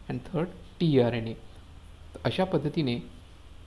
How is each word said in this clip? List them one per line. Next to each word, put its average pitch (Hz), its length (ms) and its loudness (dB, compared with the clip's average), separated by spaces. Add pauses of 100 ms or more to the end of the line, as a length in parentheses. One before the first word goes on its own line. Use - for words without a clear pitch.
(100)
and 127 80 -4 (140)
third 165 140 0 (340)
टीआरएनए. 120 540 6 (800)
तर - 100 -16
अशा 160 200 2
पद्धतीने 147 560 0 (680)